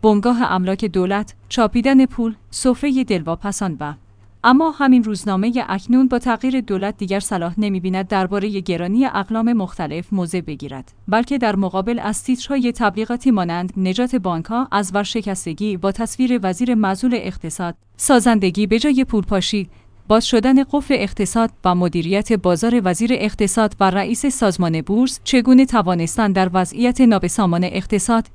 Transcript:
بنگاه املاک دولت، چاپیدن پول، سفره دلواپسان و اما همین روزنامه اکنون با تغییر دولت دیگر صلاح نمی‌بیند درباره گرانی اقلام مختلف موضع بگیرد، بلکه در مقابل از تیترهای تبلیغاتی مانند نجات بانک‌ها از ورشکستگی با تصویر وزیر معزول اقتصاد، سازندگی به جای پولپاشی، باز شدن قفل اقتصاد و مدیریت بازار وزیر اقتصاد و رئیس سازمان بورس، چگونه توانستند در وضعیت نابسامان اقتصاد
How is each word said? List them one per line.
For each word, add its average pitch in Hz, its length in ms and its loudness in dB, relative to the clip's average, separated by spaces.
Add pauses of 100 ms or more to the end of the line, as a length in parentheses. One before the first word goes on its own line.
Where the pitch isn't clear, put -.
بنگاه 220 400 4
املاک 185 440 -2
دولت، 190 480 -2 (160)
چاپیدن 254 560 4
پول، 226 300 -4 (140)
سفره 262 540 0
دلواپسان 170 760 -4
و 147 140 -10 (500)
اما 285 280 4
همین 254 320 4
روزنامه 214 680 -2
اکنون 247 380 2
با 240 120 0
تغییر 254 420 -2
دولت 202 360 -4
دیگر 196 220 -4
صلاح 180 380 -4
نمی‌بیند 190 500 -2
درباره 196 520 -2
گرانی 185 460 0
اقلام 226 480 -2
مختلف 180 600 -4
موضع 180 280 -2
بگیرد، 135 500 -12 (160)
بلکه 240 300 0
در 220 180 0
مقابل 190 440 -2
از - 240 -6
تیترهای 247 480 -2
تبلیغاتی 240 600 -2
مانند 175 460 -2
نجات 196 380 0
بانک‌ها 190 560 -2
از 196 240 -2
ورشکستگی 196 800 -4
با 196 140 0
تصویر 240 520 -2
وزیر 233 320 0
معزول 214 380 2
اقتصاد، 175 640 -6 (220)
سازندگی 214 680 2
به 220 120 2
جای 262 240 2
پولپاشی، 202 680 -2 (380)
باز 220 200 4
شدن 254 360 4
قفل 285 340 -2
اقتصاد 214 520 -2 (160)
و 180 100 2
مدیریت 180 580 0
بازار 214 500 2
وزیر 190 300 0
اقتصاد 208 680 0
و 196 100 4
رئیس 202 360 -2
سازمان 180 560 0
بورس، 226 420 0
چگونه 254 420 6
توانستند 185 680 0
در 185 180 2
وضعیت 233 480 0
نابسامان 185 640 2
اقتصاد 208 720 0